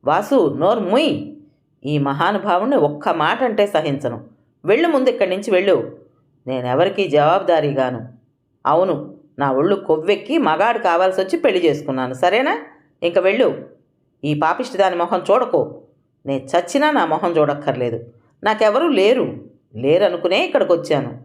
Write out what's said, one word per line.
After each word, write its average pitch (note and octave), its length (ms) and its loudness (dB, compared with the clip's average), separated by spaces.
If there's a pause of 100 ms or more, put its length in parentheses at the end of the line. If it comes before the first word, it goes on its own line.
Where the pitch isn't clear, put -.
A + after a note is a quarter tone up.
వాసు, F#3+ 540 0
నోరు F#3+ 220 2
మూయ్. G#3+ 320 0 (720)
ఈ D3 120 -2
మహానుభావుణ్ణి F3+ 800 0
ఒక్క - 320 0
మాట E3+ 340 0
అంటే G#3+ 220 2
సహించను. C#3+ 580 -4 (420)
వెళ్ళు A#3+ 220 2
ముందు C4+ 220 2
ఇక్కడి G3+ 200 0
నుంచి G3 220 -4
వెళ్ళు. F#3+ 240 4 (720)
నేనెవరికీ C3 600 0
జవాబుదారీగాను. D3 1000 2 (580)
అవును, D#3+ 500 0 (240)
నా C#3 120 0
ఒళ్ళు D#3 240 2
కొవ్వెక్కి F#3+ 600 -2
మగాడు G#3+ 420 0
కావాల్సొచ్చి F#3+ 600 0
పెళ్లి F#3+ 240 2
చేసుకున్నాను, C3+ 500 -2
సరేనా? G#3+ 400 0 (500)
ఇంక E3+ 160 0
వెళ్ళు. G3+ 280 2 (760)
ఈ D3 160 -2
పాపిష్టి F3+ 380 -2
దాని F#3 180 2
మొహం F3 260 -2 (100)
చూడకు. G#3+ 300 2 (640)
నే C#3 120 -4
చచ్చినా A3+ 540 0
నా B3+ 140 2
మొహం D#3+ 320 -2
చూడక్కర్లేదు. C3 600 -2 (440)
నాకెవరూ G#3+ 440 2
లేరు, A3 380 2 (500)
లేరనుకునే F3 680 2
ఇక్కడికొచ్చాను E3 680 0 (140)